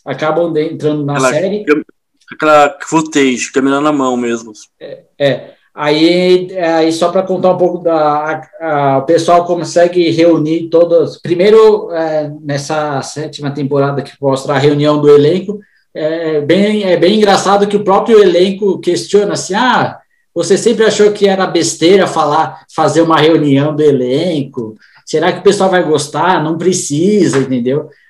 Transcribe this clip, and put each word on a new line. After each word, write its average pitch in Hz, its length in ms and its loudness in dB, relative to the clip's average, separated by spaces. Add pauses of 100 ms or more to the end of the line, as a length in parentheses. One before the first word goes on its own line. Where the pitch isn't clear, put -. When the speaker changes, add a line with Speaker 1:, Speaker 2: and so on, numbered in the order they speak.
Speaker 1:
acabam 156 480 -2
de-, 156 200 -2
entrando 151 320 -4
na 143 100 -4
Speaker 2:
Aquela 131 160 0
Speaker 1:
série. 190 340 -2
Speaker 2:
cam-, 151 200 0 (480)
aquela 151 500 2
footage, 147 680 -2
câmera 139 280 0
na 151 120 -6
mão 131 240 -2
mesmo. 117 360 -6 (260)
Speaker 1:
É, - 260 -18 (140)
é. 139 320 -2 (300)
Aí, 175 680 2
é, 175 220 -2
aí 160 200 2
só 170 200 -2
pra 190 100 0
contar 185 300 0
um 175 40 -4
pouco 175 220 0
da, 170 160 -2
a, 151 480 -2 (180)
a, 143 380 0
o 135 40 -2
pessoal 170 420 2
consegue 175 680 0
reunir 165 600 0
todas, 165 500 2
primeiro, 208 720 2
é, 156 400 -4 (100)
nessa 147 580 -6
sétima 143 520 -10
temporada 139 500 -2
que - 80 -16 (100)
mostra 139 340 -2
a 135 40 -2
reunião 147 420 2
do 147 80 -2
elenco, 180 520 4 (340)
é 160 460 -4
bem, 202 420 0
é 180 140 0
bem 180 220 2
engraçado 202 500 2
que 202 80 0
o - 80 -4
próprio 208 360 4
elenco 190 600 2
questiona 175 540 0
assim, 147 200 -6
"Ah, 214 460 -2 (340)
você 175 240 0
sempre 220 260 2
achou 208 280 2
que 202 160 0
era 190 180 0
besteira 175 600 2
falar, 147 560 -2 (100)
fazer 165 280 2
uma 160 180 2
reunião 147 520 2
do 151 100 -2
elenco, 135 920 -2 (320)
será 165 260 0
que 175 60 -8
o - 60 -4
pessoal 190 260 2
vai 180 140 0
gostar? 151 580 -2
Não 160 160 -4
precisa", 170 800 0
entendeu? 127 500 -2 (220)